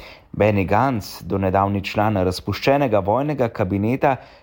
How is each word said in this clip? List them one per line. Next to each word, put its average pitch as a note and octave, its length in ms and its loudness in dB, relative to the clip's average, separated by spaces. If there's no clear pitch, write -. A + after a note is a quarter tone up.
Benny G2+ 340 2
Gantz, A2+ 560 0
donedavni G2 640 0
član G#2+ 320 0
razpuščenega G#2 840 0
vojnega B2 500 0
kabineta, A2+ 680 0